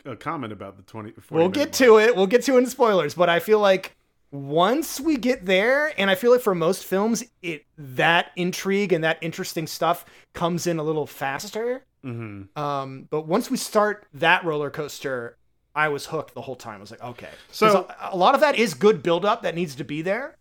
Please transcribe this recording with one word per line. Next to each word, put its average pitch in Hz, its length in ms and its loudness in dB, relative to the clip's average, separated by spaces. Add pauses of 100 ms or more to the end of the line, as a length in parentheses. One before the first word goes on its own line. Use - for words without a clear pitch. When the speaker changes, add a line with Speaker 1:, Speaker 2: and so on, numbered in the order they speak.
Speaker 1:
a, 135 80 -12
a 110 40 -14
comment 143 360 -8
about 98 240 -14
the 98 60 -20
twenty, 110 300 -16
forty - 180 -20
Speaker 2:
We'll 165 180 4
Speaker 1:
minute 190 60 -6
Speaker 2:
get 285 120 2
Speaker 1:
mark. 302 80 -10
Speaker 2:
to 226 240 8
it. 220 180 4
We'll 294 100 4
get 247 180 4
to 262 120 4
it - 20 8
in 254 80 4
spoilers, 190 480 2
but 175 140 4
I 170 100 4
feel 214 220 2
like 190 340 2 (360)
once 170 680 0
we 302 160 0
get 240 300 -2
there, 254 520 2
and 196 120 0
I 190 60 2
feel 240 160 2
like 247 80 6
for 202 140 0
most 175 300 0
films, 208 400 -2 (160)
it, 165 240 -10 (140)
that 156 580 0
intrigue 185 560 -2
and 160 120 0
that 160 180 0
interesting 165 440 -8
stuff - 380 -2 (300)
comes 175 320 -2
in 170 120 -2
a 151 40 -4
little 151 240 -2
faster. 214 760 -6 (200)
Speaker 1:
Mm-hmm. 110 560 -12
Speaker 2:
Um, 135 500 -6
but 156 120 -4
once 190 280 -2
we 254 60 -2
start 208 580 -2
that 170 300 2
roller 147 260 -4
coaster, 131 680 -10 (380)
I 151 140 0
was 143 180 -6
hooked - 280 -8
the 120 80 -12
whole 127 140 -12
time. 110 220 -16
I - 20 -20
was 101 100 -20
like, 110 120 -20
"Okay." 117 260 -16 (240)
Speaker 1:
So 202 320 4
Speaker 2:
'Cause - 160 -18
a, - 140 -10
a - 20 -4
lot 202 180 4
of 269 60 4
that 285 160 4
is 208 180 0
good 202 300 4
buildup 185 380 0
that 170 120 -4
needs 165 220 -6
to 151 80 -10
be 151 180 -8
there. 233 380 -6